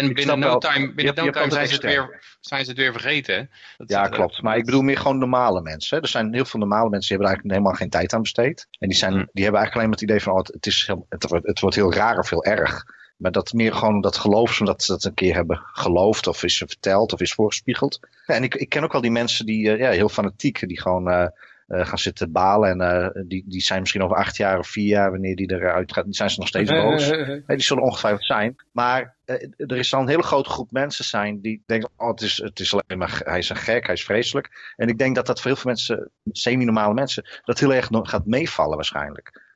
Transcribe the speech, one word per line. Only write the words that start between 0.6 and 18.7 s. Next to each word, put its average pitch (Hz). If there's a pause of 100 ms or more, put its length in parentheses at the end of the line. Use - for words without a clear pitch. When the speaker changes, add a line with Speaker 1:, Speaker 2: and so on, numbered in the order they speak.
Speaker 1:
Je 135
Speaker 2:
binnen 147
Speaker 1:
hebt, 139
Speaker 2:
no 135
Speaker 1:
je 139
hebt 135
Speaker 2:
time 147
zijn 147
Speaker 1:
altijd 139
Speaker 2:
ze 135
het -
Speaker 1:
extern. 135
Speaker 2:
weer, -
zijn 135
ze 127
het 127
weer 131
vergeten, 120
hè? 104 (360)
Dat 117
Speaker 1:
Ja, 101
Speaker 2:
is, 101
eh, -
Speaker 1:
klopt. 90
Maar 110
ik 117
bedoel 131
meer 135
gewoon 135
normale 123
mensen, 80
hè. 160
Er 143
zijn 110
heel 127
veel 120
normale 107
mensen 101
die 98
hebben 101
er 95
eigenlijk 98
helemaal 98
geen 92 (100)
tijd 90
aan 113
besteed. 120 (120)
En -
die 92
zijn, 95
Speaker 2:
Hmm. 98
Speaker 1:
die 98
hebben 104
eigenlijk 107
alleen 113
maar 104
het 107
idee 104
van: 95
"Oh, 95
het, 90
het -
is -
heel, 92
het -
wordt, 87
het -
wordt 98
heel 98
raar 107
of 87
heel 82
erg." 95 (340)
Maar 90
dat 92
meer 113
gewoon 104
dat 92
geloof, 110
omdat 98
ze -
dat 90
een 95
keer 92
hebben 85 (120)
geloofd 95
of -
is 87
ze 82
verteld 98
of 90
is 87
voorgespiegeld. - (260)
Ja, 156
en 120
ik, 127
ik 135
ken 151